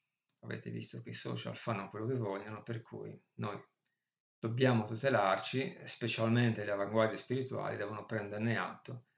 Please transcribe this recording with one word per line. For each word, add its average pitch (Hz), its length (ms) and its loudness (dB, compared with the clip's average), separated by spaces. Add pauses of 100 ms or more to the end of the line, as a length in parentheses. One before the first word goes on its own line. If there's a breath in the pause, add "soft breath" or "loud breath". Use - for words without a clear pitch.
(400)
Avete 117 320 -8
visto 113 300 -8
che 120 100 -12
i - 20 -8
social 117 420 -6
fanno 98 340 -4
quello 107 180 -6
che 131 80 0
vogliono, 104 480 -4
per 113 180 -6
cui 107 360 -12 (180)
noi 104 280 -6 (800)
Dobbiamo 120 400 6
tutelarci, 113 1000 2
specialmente 113 800 4
le 101 60 0
avanguardie 104 440 4
spirituali 107 600 -2
devono 104 280 -6
prenderne 107 520 0
atto 95 480 -6 (120)